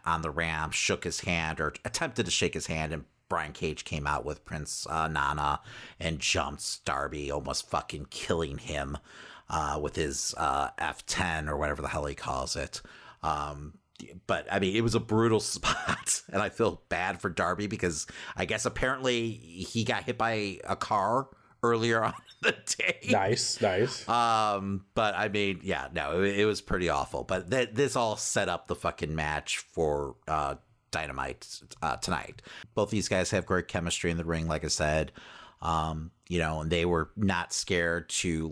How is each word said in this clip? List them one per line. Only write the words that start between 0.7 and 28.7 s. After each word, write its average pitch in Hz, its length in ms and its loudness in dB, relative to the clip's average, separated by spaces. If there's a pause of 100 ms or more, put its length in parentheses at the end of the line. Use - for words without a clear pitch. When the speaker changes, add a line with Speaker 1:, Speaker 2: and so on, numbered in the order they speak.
Speaker 1:
shook - 320 0
his 85 160 -4
hand, 82 400 0
or 76 140 0 (100)
attempted - 420 -2
to 85 60 -4
shake 87 220 2
his - 140 -6
hand, 78 260 -2
and 73 100 -6 (240)
Brian 80 240 -2
Cage 76 320 -4
came 73 240 -4
out 71 160 0
with 73 220 -6
Prince, - 440 -8
uh, 80 200 0
Nana 73 500 0 (400)
and 80 220 -2
jumped - 640 -2
Darby, 71 440 -2
almost 69 400 -4
fucking 71 400 -4
killing 80 500 -2
him, 71 380 -6 (520)
uh, 76 320 -2
with 73 160 -4
his, 76 400 -2
uh, 69 400 0
F - 280 -6
ten 80 440 0
or 73 80 0
whatever 73 240 0
the 67 80 -4
hell 73 160 -4
he 69 100 -4
calls 65 400 -4
it. - 260 -6 (420)
Um, 73 500 -4 (520)
but, 87 240 -2
I 98 100 2
mean, 95 140 4
it 113 80 4
was 113 140 4
a 110 60 2
brutal 110 380 4
<laughs> - 20 -2
spot, - 800 -2 (100)
and 98 100 2
I 104 60 2
feel 92 400 2
bad 92 320 0
for 101 100 -2
Darby 90 380 0
because 90 400 -2 (300)
I 90 80 0
guess 107 200 0
apparently 127 680 0
he 92 520 -4
got 110 200 0
hit 120 140 -2
by 107 460 0
a - 140 -2
car 110 500 2 (360)
earlier 117 400 4
<laughs> - 20 4
on - 80 0
in - 400 -4
the - 240 -4
day. - 220 0 (100)
Speaker 2:
Nice, 104 500 2
nice. 104 480 2
Speaker 1:
Um, 107 840 2
but, 107 220 4
I 104 120 2
mean, 101 360 0
yeah, 73 280 -2
no, 80 300 0
it, 98 200 4
it 107 40 6
was 104 160 2
pretty 90 280 0
awful. 69 340 0
But 92 260 -2
th-, 123 240 2
this 123 220 2
all 113 200 2
set - 320 0
up 87 200 -2
the 87 80 -2